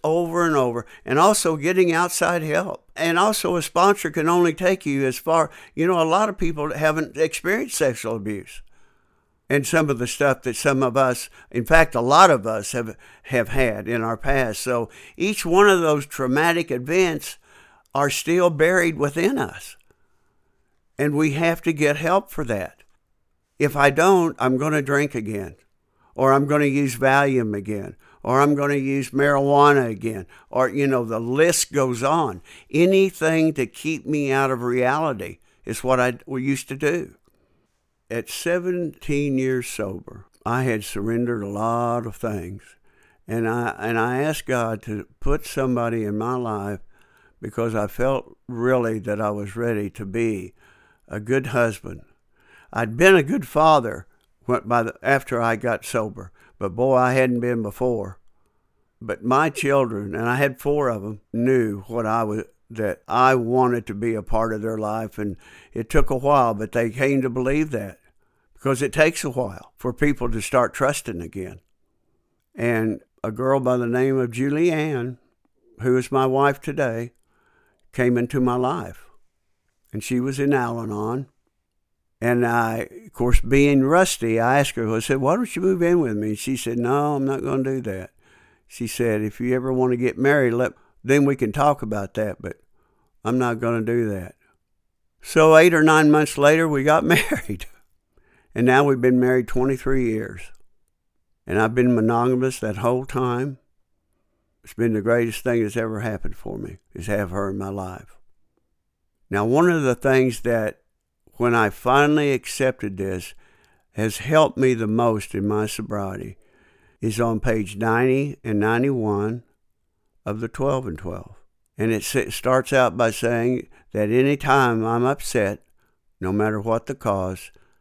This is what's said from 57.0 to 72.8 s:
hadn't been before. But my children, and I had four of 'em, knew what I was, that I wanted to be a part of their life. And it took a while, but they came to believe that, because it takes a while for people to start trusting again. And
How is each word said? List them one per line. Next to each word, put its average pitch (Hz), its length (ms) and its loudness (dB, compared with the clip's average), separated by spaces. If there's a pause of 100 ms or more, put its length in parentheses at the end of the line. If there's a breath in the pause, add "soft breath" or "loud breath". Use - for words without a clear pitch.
hadn't 127 260 2
been 120 220 -2
before. 104 560 -4 (800)
But 107 240 -8
my 135 240 2
children, 123 640 -2
and 113 140 -4
I 123 80 0
had 135 240 -2
four 143 280 0
of 110 140 -4
'em, 101 200 -10 (100)
knew 117 540 0
what 117 180 -6
I 113 200 0
was, 107 200 -6 (240)
that 110 400 -4
I 127 280 4
wanted 123 500 0
to 104 80 -8
be 113 200 -2
a 107 80 -4
part 113 300 0
of 107 80 -4
their 110 180 -4
life. 107 380 -6
And 104 200 -6 (360 loud breath)
it 113 160 -8
took 139 220 4
a 139 60 0
while, 131 360 4
but 104 200 -8
they 117 180 0
came 135 320 0
to 127 60 -2
believe 135 420 -2
that, 104 280 -8 (560)
because 135 260 -2
it 139 120 -2
takes 160 300 2
a 147 80 -4
while 113 460 -6
for 123 160 -4
people 135 380 0
to 113 100 -2
start 123 320 2
trusting 131 480 -2
again. 92 400 -12 (920)
And 113 460 -2 (220)